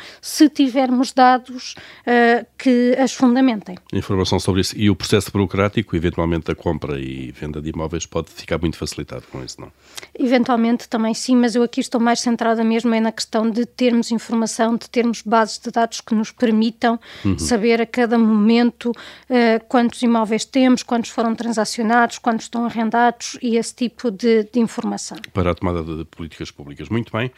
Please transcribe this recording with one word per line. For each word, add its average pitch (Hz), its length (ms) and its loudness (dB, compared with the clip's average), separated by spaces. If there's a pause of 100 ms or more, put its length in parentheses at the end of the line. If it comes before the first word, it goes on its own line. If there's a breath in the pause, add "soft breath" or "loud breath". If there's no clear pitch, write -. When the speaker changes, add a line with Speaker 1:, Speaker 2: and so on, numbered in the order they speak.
(220 loud breath)
Speaker 1:
se - 260 4
tivermos 262 640 0
dados, 254 600 2 (320 loud breath)
eh, 240 400 4 (100)
que 247 420 4
as 262 140 2
fundamentem. 240 640 2 (160)
Speaker 2:
Informação 95 480 0
sobre 95 220 0
isso - 120 -6
e 104 140 2
o 98 80 4
processo - 340 0
burocrático, 101 640 0
eventualmente 85 560 -2
a 80 40 -4
compra 73 440 -6
e 65 320 -10
venda 76 300 -10
de 76 80 -8
imóveis, 80 380 -6
pode - 240 -8
ficar - 280 -6
muito 80 200 -2
facilitado 71 520 -10
com 67 140 -12
isso, - 160 -16
não? - 100 -18 (480 loud breath)
Speaker 1:
Eventualmente 240 720 0
também 226 240 -2
sim, 254 240 -2
mas 240 180 0
eu 240 80 2
aqui 240 180 -2
estou 240 200 -4
mais 233 200 0
centrada 226 440 0
mesmo 226 300 0
é 226 60 2
na 226 120 0
questão 226 380 -2
de 226 160 -2
termos 233 440 0
informação, 226 680 -2
de - 100 -14
termos 233 320 -2
bases 220 380 0
de 233 120 -10
dados 226 300 -2
que - 140 -4
nos 214 180 -2
permitam 226 680 0 (240 loud breath)
Speaker 2:
Uhum. - 160 0
Speaker 1:
saber 233 440 2
a 226 40 0
cada 233 300 0
momento, 226 760 2 (360 loud breath)
eh, 233 300 4
quantos 240 440 0
imóveis 226 440 0
temos, 262 360 4
quantos 233 280 -4
foram 226 240 -2
transacionados, 233 840 0
quantos 226 280 -2
estão 240 180 -6
arrendados 233 800 0
e 233 160 0
esse - 160 -4
tipo 240 360 -4
de, 220 340 2
de 240 140 -4
informação. 214 600 -4 (160)
Speaker 2:
Para 87 160 2
a 85 40 0
tomada 87 280 -2
de, 80 160 -8
de 80 80 -10
políticas - 440 -14
públicas. 73 380 -16
Muito 113 240 -4
bem. 120 260 -4